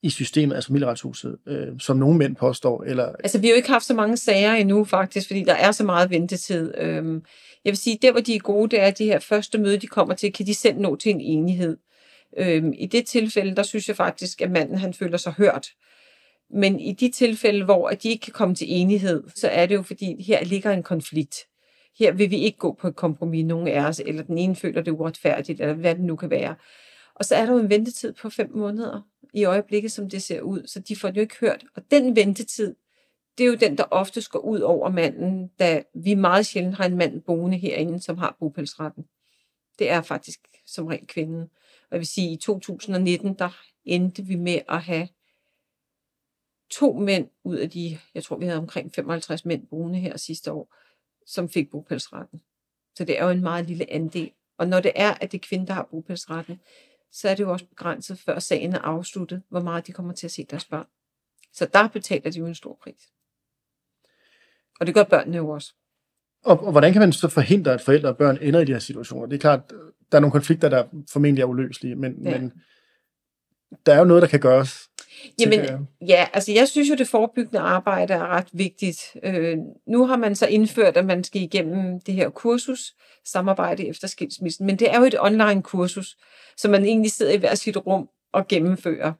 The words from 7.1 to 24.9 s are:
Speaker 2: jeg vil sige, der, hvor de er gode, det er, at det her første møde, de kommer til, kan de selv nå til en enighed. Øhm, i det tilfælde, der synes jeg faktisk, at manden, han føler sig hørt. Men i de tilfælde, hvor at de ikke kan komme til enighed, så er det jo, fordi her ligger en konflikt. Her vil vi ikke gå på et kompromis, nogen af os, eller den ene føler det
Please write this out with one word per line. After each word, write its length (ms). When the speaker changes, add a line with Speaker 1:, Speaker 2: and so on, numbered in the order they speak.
Speaker 2:
jeg 60
vil 60
sige, 260
der, 100
hvor 80
de 140
er 60
gode, 300
det 100
er, 60
at 120
det 80
her 120
første 400
møde, 200
de 80
kommer 280
til, 180
kan 140
de 80
selv 240
nå 180
til 140
en 100
enighed. 560
Øhm, 360
i 140
det 200
tilfælde, 500
der 60
synes 260
jeg 80
faktisk, 460
at 80
manden, 280
han 160
føler 240
sig 140
hørt. 340
Men 300
i 120
de 180
tilfælde, 540
hvor 240
at 140
de 60
ikke 160
kan 80
komme 220
til 160
enighed, 540
så 120
er 180
det 80
jo, 80
fordi 400
her 220
ligger 260
en 120
konflikt. 540
Her 140
vil 180
vi 60
ikke 220
gå 140
på 160
et 80
kompromis, 480
nogen 240
af 200
os, 180
eller 160
den 160
ene 180
føler 260
det 80